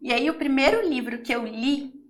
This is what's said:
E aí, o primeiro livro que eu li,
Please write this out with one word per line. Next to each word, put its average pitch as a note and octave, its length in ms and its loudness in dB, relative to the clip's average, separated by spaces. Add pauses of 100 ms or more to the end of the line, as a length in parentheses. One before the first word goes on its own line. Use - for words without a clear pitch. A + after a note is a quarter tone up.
E B3+ 120 -2
aí, C4 160 2
o D#4 80 -2
primeiro C#4+ 500 2
livro A#3+ 340 -2
que B3 120 -2
eu A#3+ 120 -2
li, C4 480 -2 (160)